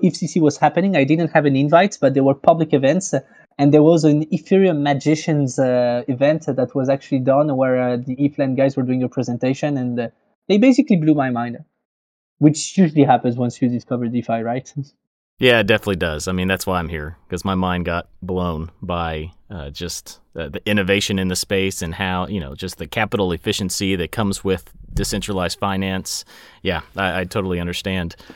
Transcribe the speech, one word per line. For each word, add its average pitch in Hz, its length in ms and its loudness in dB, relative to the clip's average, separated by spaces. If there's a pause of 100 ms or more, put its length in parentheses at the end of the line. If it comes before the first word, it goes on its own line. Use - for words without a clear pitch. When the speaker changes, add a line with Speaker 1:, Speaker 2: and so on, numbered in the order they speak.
Speaker 1:
E 185 60 6
F - 40 -4
C - 140 -6
C - 120 0
was 151 180 2
happening. 175 380 2
I 143 80 4
didn't 160 260 2
have 151 160 2
an 139 100 2
invite, 160 440 4
but 135 140 2
there 135 100 2
were 135 120 4
public 165 360 2
events, 147 440 0
uh, 131 60 0 (360)
and 143 160 4
there 151 80 8
was 156 220 6
an 156 240 4
Ethereum 190 540 2
Magicians, 143 760 0
uh, 123 500 0
event 143 380 0
that - 300 -2
was 131 120 0
actually 135 340 -2
done 135 360 2
where, 127 240 2
uh, 123 160 -2
the 127 260 -6
Ethland 139 340 -2
guys 135 200 0
were 127 60 -2
doing 127 180 -2
a 127 80 -2
presentation, 127 680 -2
and, 123 240 -4
uh, 117 100 -6 (380)
they 202 120 4
basically 247 380 4
blew 156 180 4
my 135 160 0
mind, 120 260 -4 (800)
which 151 400 2
usually 156 260 6
happens 127 340 2
once 120 220 -4
you 127 100 2
discover 123 380 -4
DeFi, 117 360 -4
right? 123 340 -6
<laughs> 139 60 -6 (560)
Speaker 2:
Yeah, 123 220 6
it 104 40 2
definitely 104 300 2
does. 80 320 -4
I 92 60 -2
mean, 92 140 -2
that's 92 200 -2
why 92 100 0
I'm 82 100 -4
here, 78 300 -8 (100)
'cause 87 160 -8
my 95 120 -2
mind 90 300 -2
got 85 220 -4 (140)
blown 87 480 -4 (140)
by, 85 480 -6 (180)
uh, 76 220 -14
just, - 480 -12 (160)
uh, 80 140 -8
the 76 200 -10
innovation 101 480 0
in 95 120 -2
the 90 60 -2
space 95 460 -4
and 85 140 -8
how, 92 320 -4
you 98 120 -6
know, 69 140 -10
just 90 240 -12
the 82 80 -10
capital 104 460 -2
efficiency 98 640 -4
that 87 160 -4
comes 101 320 -4
with 95 280 -4 (220)
decentralized 95 640 -4
finance. 95 680 -4 (360)
Yeah, 87 200 -4 (140)
I, 92 260 -2
I - 20 -2
totally 92 360 -4
understand. 87 560 -6 (200)